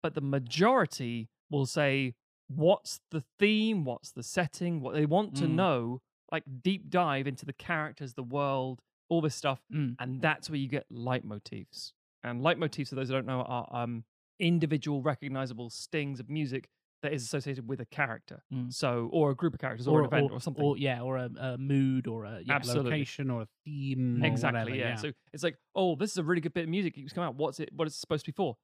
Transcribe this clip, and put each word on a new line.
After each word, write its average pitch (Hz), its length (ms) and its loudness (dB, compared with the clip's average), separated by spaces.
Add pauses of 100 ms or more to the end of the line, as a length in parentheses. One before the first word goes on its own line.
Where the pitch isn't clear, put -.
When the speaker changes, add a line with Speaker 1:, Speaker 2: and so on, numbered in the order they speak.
Speaker 1:
But 160 120 -2
the 151 60 0
majority 139 1080 2 (220)
will 143 160 2
say, 139 480 2 (340)
"What's 156 520 2 (100)
the 156 120 -4 (160)
theme? 214 460 4
What's - 280 -6
the 123 100 -10
setting?" 175 580 -2
What 127 140 -4
they 151 120 4
want 180 300 2
to 143 80 2
Speaker 2:
Mm. 160 100 4
Speaker 1:
know, 131 480 2 (300)
like, 160 120 -4 (180)
deep 185 280 0
dive 151 380 2
into 131 180 -6
the 143 60 -8
characters, 151 640 -4
the 135 100 -8
world, 131 580 -2 (260)
all 170 120 4
this 151 160 2
stuff. 139 260 0 (100)
Speaker 2:
Mm. 135 260 0
Speaker 1:
And 127 220 -4
that's 156 300 0
where 151 80 -2
you 135 100 -2
get 143 220 -2
leitmotifs. 117 1000 -6 (320)
And 120 160 -4
leitmotifs, 156 480 0
for - 80 -8
those 131 120 -4
who 131 60 -2
don't 131 120 -2
know, 127 160 0
are, 123 280 -4
um, 120 340 -4 (360)
individual 151 600 2
recognizable 131 680 -4
stings 143 500 -6
of 113 80 -12
music 135 400 -4 (340)
that 147 100 -2
is 139 100 -2
associated 127 460 -6
with 131 120 -4
a 120 60 -8
character. - 560 -6 (100)
Speaker 2:
Mm. 123 200 -4
Speaker 1:
So, 120 400 0
or 151 180 4
a 135 40 2
group 165 200 0
of - 60 -10
characters, 123 260 -4
or 151 140 8
an 143 60 4
Speaker 2:
Or, - 20 -2
Speaker 1:
event, 139 240 4
Speaker 2:
or, - 40 -6
Speaker 1:
or 127 40 -6
something. 147 240 -2
Speaker 2:
or, 143 140 4
yeah, 127 240 0
or 131 160 -2
a, 123 200 -4
a 127 200 -4
mood, 135 480 4
or 113 180 -4
a, 104 200 -10
yeah. 143 100 0
Speaker 1:
Absolutely. 123 380 2
Speaker 3:
Location, 143 380 -2
or 117 120 -2
a 110 60 -8 (160)
theme, 131 580 0
or 160 40 4
Speaker 1:
Exactly, 131 340 2
Speaker 3:
whatever, 117 160 -2
Speaker 1:
yeah. 123 120 -2
Speaker 3:
yeah. 120 80 -2
Speaker 1:
So 135 160 -6 (200)
it's 147 120 -8
like, 165 140 0 (160)
"Oh, 185 220 4
this 196 160 -2
is - 60 -2
a 170 60 0
really 170 160 4
good 156 140 -4
bit 170 100 0
of 160 60 -4
music. 180 260 0
It's 139 160 -14
come 175 120 -4
out. 135 120 -4
What's 143 240 -2
it? - 140 -6
What 156 120 0
is 147 80 -6
it - 40 -10
supposed - 260 -2
to 160 80 -6
be - 20 -8
for?" 156 280 0